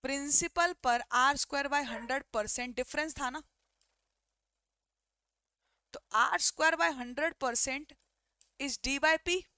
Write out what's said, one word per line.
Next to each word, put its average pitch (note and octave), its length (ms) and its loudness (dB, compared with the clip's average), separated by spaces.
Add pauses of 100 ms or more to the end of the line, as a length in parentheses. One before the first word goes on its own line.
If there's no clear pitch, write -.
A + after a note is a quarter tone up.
प्रिंसिपल D4 680 2 (120)
पर A#3+ 180 2 (140)
आर C4+ 200 4
स्क्वायर C#4 320 -4
by C#4+ 180 0
हंड्रेड A#3 460 -4
परसेंट A#3+ 440 -4
डिफरेंस D4+ 440 -4
था C4+ 100 -2
ना, D4+ 120 -10 (2500)
तो - 60 -10 (160)
आर D4 260 4
स्क्वायर D#4+ 340 2
by E4 200 2
हंड्रेड B3 440 -2
परसेंट C4+ 540 -2 (680)
is C4+ 200 -4
D C4+ 200 -2
by D#4 160 6 (120)
P। F4+ 120 2 (160)